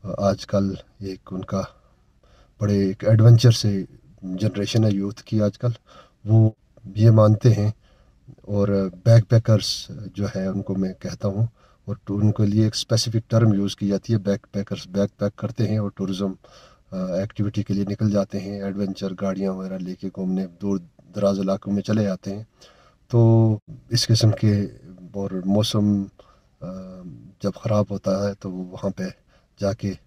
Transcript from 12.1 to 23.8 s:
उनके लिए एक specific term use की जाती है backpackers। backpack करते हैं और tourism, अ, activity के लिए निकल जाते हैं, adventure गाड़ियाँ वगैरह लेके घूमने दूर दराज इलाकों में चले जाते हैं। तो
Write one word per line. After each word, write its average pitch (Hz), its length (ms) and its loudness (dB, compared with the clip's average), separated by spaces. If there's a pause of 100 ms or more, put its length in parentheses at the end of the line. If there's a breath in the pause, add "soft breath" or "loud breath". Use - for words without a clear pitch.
उनके 107 260 2
लिए 107 220 2
एक 107 80 -4
specific 113 540 -2
term 113 240 4
use 98 220 -2
की 104 120 -4
जाती 101 260 -2
है 107 60 0
backpackers। 98 680 -6
backpack 101 520 -4
करते 110 280 -4
हैं 107 120 -2
और 101 180 -4
tourism, 95 400 -6 (560 loud breath)
अ, 92 220 -6
activity 104 480 -4
के 101 100 -4
लिए 98 120 -2
निकल 104 260 -2
जाते 101 260 -2
हैं, 98 260 -8
adventure 95 500 -6
गाड़ियाँ 95 400 -4
वगैरह 95 240 -10
लेके 92 320 -10
घूमने 95 360 -4
दूर 98 340 -4 (360)
दराज 101 240 0
इलाकों 98 320 -4
में 101 100 0
चले 107 220 0
जाते 98 280 -6
हैं। 107 160 -12 (640 soft breath)
तो 113 500 4 (320)